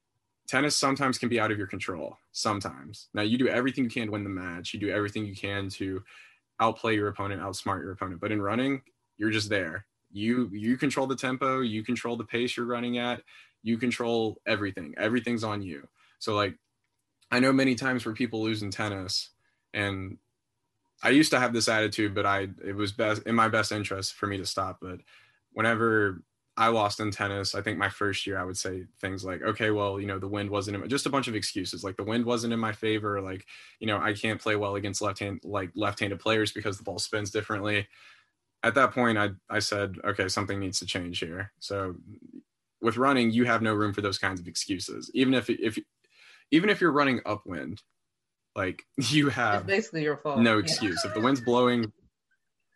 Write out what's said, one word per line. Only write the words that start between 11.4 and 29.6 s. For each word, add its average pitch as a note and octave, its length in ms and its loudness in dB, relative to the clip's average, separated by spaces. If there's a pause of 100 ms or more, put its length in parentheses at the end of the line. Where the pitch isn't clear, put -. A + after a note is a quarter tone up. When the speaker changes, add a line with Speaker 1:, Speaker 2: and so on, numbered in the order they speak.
Speaker 1:
you A2 220 -2
control A#2 340 -2
the A2+ 80 -6
pace A#2+ 320 -2
you're A#2+ 100 -4
running A#2+ 320 -2
at, A#2+ 240 -4 (400)
you A#2 160 2
control A#2 680 0
everything. G2 500 -2
Everything's A2+ 460 0
on G#2 200 -2
you. D#2+ 260 -10 (320)
So, G#2+ 160 0
like, G2+ 200 2 (720)
I B2 100 4
know C3+ 120 6
many C3+ 220 4
times B2 300 -2
where A2+ 100 -4
people A2+ 280 -2
lose A2 200 0
in G2+ 80 -4
tennis, G2 600 -4 (440)
and F#2+ 440 -4 (840)
I A#2 60 2
used D3 240 6
to C3 80 4
have A#2+ 120 2
this A2+ 160 2
attitude, G#2+ 460 2
but G2+ 100 0
I, G2 240 2 (160)
it G2 120 -6
was G2+ 160 -2
best, G#2+ 320 0
in A2+ 100 0
my A2+ 140 6
best G#2+ 240 2
interest G2+ 420 -4
for - 120 -2
me G2+ 100 -2
to F2+ 100 -6
stop. F#2+ 340 -4
But F2+ 200 -12 (520)
whenever A2 720 2 (340)
I A2+ 120 6
lost A2 320 2
in G#2+ 100 0
tennis, G2 440 -2
I G2+ 60 -2
think G#2 160 -2
my G2 140 2
first G2+ 360 -2
year, G2 120 -4
I F#2 60 -4
would F#2 120 -6
say F#2 280 -6 (140)
things F#2+ 240 -4
like, F#2 200 -6
"Okay, G#2+ 280 0